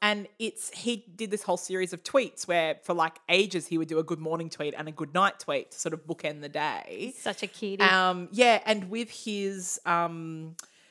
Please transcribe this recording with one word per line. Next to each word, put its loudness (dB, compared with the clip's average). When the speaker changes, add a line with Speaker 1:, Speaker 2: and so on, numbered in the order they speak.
Speaker 1:
and 2
it's, -6
he -4
did -6
this -2
whole 2
series -2
of -10
tweets 0
where 2
for, -2
like, 0
ages 4
he -2
would -2
do 2
a 0
good -4
morning -4
tweet -6
and -8
a -10
good -8
night 4
tweet -4
to -16
sort -4
of -10
bookend -6
the -10
day. -4
Speaker 2:
Such -4
a -6
cutie. 0
Speaker 1:
Um, 4
yeah, 6
and 0
with -4
his, -4
um, -2